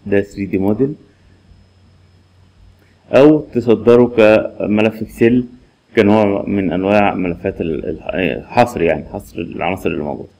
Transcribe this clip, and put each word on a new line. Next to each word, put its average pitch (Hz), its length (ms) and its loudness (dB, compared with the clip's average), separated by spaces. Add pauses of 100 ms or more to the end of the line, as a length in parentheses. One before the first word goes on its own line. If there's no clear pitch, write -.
ده 101 160 0
ثري 101 240 -10
دي 95 120 -4
موديل، 110 360 -2 (2250)
أو 147 280 6 (140)
تصدره 117 500 4
كملف 107 1000 2
اكسل 120 420 0 (520)
كنوع 104 500 2
من 95 260 -2
أنواع 101 420 0
ملفات 95 460 -6
ال-، 80 240 -6
ال-، 80 640 -6
حصر، 113 360 0
يعني 80 220 -2
حصر - 340 -16
العناصر 87 520 -6
اللي 80 120 -6
موجودة. 67 260 -10 (120)